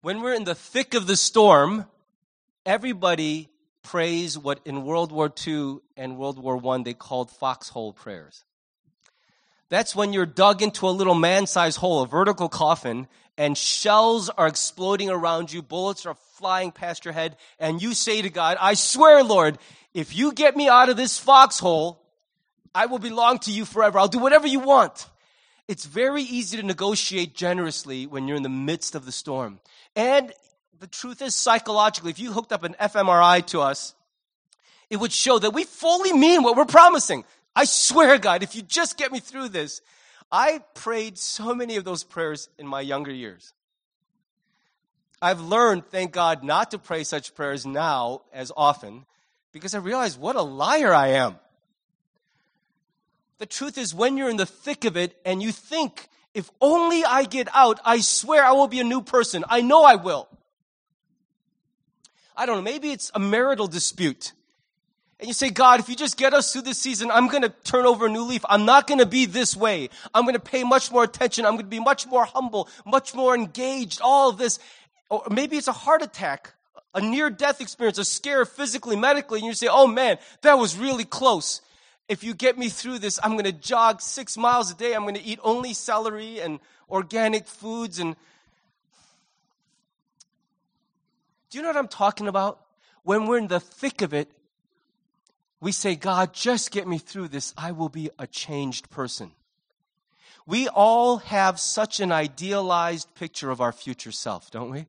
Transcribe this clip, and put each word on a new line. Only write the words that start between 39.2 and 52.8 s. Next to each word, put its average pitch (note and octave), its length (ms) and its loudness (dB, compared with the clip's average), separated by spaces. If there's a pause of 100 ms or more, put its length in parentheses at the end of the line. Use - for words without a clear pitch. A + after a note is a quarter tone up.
through C4 300 -12
this." D3+ 300 -10 (500)
I D4 280 0 (160)
prayed A3 420 -8
so A#3 380 -8
many A#3+ 220 -8
of G3 80 -6
those F3+ 200 -8
prayers D#3 440 -8 (100)
in D3 80 -18
my C#3 160 -8
younger C#3 300 -8
years. A2+ 420 -18 (1700)
I've F3 180 0
learned, G3 460 2
thank F#3 260 -6
God, E3 300 0
not D#3+ 300 -2
to G#3 60 -12
pray D#3+ 260 -8
such - 300 -10
prayers C#3 300 -8
now C3+ 580 -4 (100)
as C3 220 -14
often C3+ 520 -2 (460)
because F3+ 220 -14
I G#3 40 -6
realize G3 400 -6
what G#3 180 -6
a G#3 60 -2
liar F3+ 500 0
I C#3 160 6
am. B2+ 300 0 (2000)